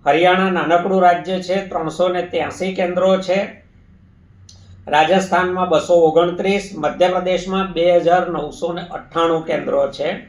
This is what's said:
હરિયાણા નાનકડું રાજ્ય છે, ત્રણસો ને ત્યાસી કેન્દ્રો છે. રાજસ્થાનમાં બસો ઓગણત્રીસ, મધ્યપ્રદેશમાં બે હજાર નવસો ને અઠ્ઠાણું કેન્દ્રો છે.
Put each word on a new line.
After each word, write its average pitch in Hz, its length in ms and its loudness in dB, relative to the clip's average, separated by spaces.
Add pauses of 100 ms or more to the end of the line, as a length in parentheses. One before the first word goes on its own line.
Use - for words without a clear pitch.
હરિયાણા 180 440 4
નાનકડું 175 520 0
રાજ્ય 180 380 2
છે, 190 280 -4
ત્રણસો 170 400 -4
ને 180 140 -2
ત્યાસી 180 520 -6
કેન્દ્રો 185 440 0
છે. 190 440 -4 (1300)
રાજસ્થાનમાં 180 840 0
બસો 160 240 2
ઓગણત્રીસ, 175 840 2
મધ્યપ્રદેશમાં 180 1000 -2
બે 175 220 2
હજાર 175 340 2
નવસો 160 440 -6
ને 175 80 -8
અઠ્ઠાણું 165 640 -4
કેન્દ્રો 139 460 -2
છે. 175 380 -6